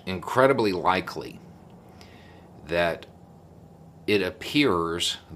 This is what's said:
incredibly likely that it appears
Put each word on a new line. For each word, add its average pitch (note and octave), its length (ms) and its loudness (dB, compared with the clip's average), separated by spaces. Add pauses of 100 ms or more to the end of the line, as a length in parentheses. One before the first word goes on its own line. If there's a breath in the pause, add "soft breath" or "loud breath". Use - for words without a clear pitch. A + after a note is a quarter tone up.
incredibly A#2 640 2
likely F2 680 -2 (1300 loud breath)
that E2 400 -2 (1040)
it G2+ 160 2
appears F2 920 0 (180)